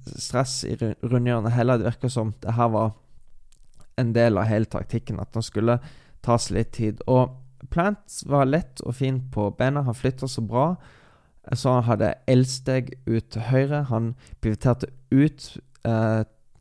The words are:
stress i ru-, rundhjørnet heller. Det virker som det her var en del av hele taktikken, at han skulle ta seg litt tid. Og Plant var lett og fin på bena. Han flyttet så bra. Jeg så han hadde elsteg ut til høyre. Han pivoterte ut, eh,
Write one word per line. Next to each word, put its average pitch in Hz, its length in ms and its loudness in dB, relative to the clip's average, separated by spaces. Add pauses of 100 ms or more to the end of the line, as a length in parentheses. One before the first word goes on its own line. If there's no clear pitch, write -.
(160)
stress - 480 -4
i 104 100 -4
ru-, 113 280 -4
rundhjørnet 120 500 0
heller. 120 260 4
Det 110 140 0
virker - 180 -4
som 110 300 -4
det 107 160 -4
her 120 120 4
var 110 260 0 (1040)
en 117 160 0
del 117 240 4
av 104 120 0
hele 110 180 2
taktikken, - 540 -6
at - 120 -10
han 113 100 -4
skulle 117 360 2 (440)
ta - 140 2
seg 92 200 -2
litt 113 160 -2
tid. 107 340 -4
Og 127 240 4 (400)
Plant - 560 -2
var 139 180 2
lett - 400 -2
og 117 120 -6
fin 131 240 -2 (100)
på 104 260 -2
bena. 139 300 0
Han 139 80 -2
flyttet 131 340 -4
så 120 160 -6
bra. 135 320 0 (720)
Jeg 117 140 -2
så 127 160 4
han 113 80 2
hadde 107 280 2 (140)
elsteg 131 640 2 (160)
ut 113 240 -2
til 110 160 -6
høyre. 139 400 2
Han 113 300 -2 (260)
pivoterte - 480 0 (240)
ut, - 440 2 (280)
eh, 110 380 0 (360)